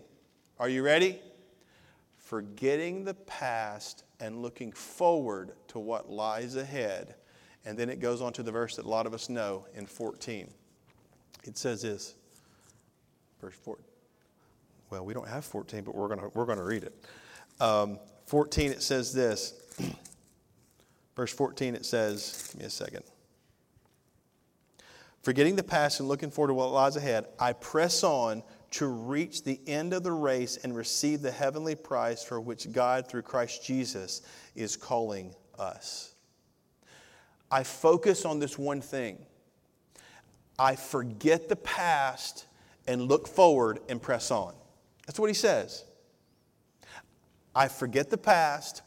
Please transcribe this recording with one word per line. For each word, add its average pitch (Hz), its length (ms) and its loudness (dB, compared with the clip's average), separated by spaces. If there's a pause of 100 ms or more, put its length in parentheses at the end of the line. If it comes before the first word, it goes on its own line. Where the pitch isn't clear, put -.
(600)
Are 123 80 2
you 131 160 0
ready? 180 340 6 (1000)
Forgetting 135 880 -2
the 190 100 -6
past 113 880 -8 (160)
and 113 220 -10
looking 120 280 -10
forward 123 840 0 (120)
to - 140 -10
what 110 280 -6
lies 110 460 -4
ahead. 131 640 -6 (480)
And 107 120 -8
then 120 140 -2
it 131 80 -8
goes 120 240 -2
on 120 120 -4
to 123 100 -8
the 113 80 -6
verse 117 240 -4
that 113 80 -10
a 110 40 -6
lot 113 180 0
of 110 60 -4
us 113 160 -10
know 104 460 -4
in 107 100 -12
fourteen. 110 680 -10 (880)
It - 160 -14
says 113 240 -4
this, 104 320 -6 (1300)
verse 92 160 -16
four. - 220 -12 (1080)
Well, 92 160 -8
we 104 100 -8
don't 117 140 -8
have 139 160 -8
fourteen, - 380 -8
but - 140 -10
we're 101 100 0
gonna, 101 260 -4
we're 117 140 0
gonna 107 160 -2
read 101 220 -2
it. - 100 -12 (640)
Um, 104 400 4 (260)
fourteen, 147 460 2
it 131 120 -4
says 127 300 0
this. 120 420 2 (260)
<clears throat> 90 120 -4 (1300)
Verse 123 140 -2
fourteen, 131 420 0
it - 100 -8
says, 107 680 -2
give - 80 -14
me 107 60 -8
a 104 40 -8
second. - 320 -8 (2250)
"Forgetting 143 360 4
the 185 80 2
past 147 340 2
and 135 100 -4
looking 143 220 -2
forward 147 200 2
to 131 40 2
what 127 160 0
lies 135 240 4
ahead, 127 320 0 (140)
I 123 140 2
press 170 500 2
on 117 400 2 (260)
to - 160 0
reach 131 560 -4
the 135 240 -4
end 156 280 -2
of 180 100 -2
the 180 80 0
race 131 460 0
and 123 180 -6
receive 147 440 0
the 131 120 -2
heavenly 151 420 -2
prize 117 480 -2
for 120 180 -6
which 113 300 -8
God, 127 380 2
through 120 140 -4
Christ - 420 -2
Jesus, 117 580 -4 (320)
is 107 220 -4
calling 104 580 -4 (240)
us." - 560 -10 (1400)
I 135 140 4
focus 170 600 4
on 156 140 0
this 143 180 -2
one 143 240 -2
thing. 123 460 -6 (1300)
I 135 200 6
forget 151 720 0
the - 80 2
past 143 880 0 (400)
and 123 220 0
look 147 180 6
forward 131 600 6
and 120 120 -6
press 120 300 -2
on. 95 240 0 (500)
That's - 140 -10
what 214 120 4
he 208 40 0
says. 147 480 2 (1700)
I 135 100 8
forget 131 420 0
the 220 100 0
past, 160 680 2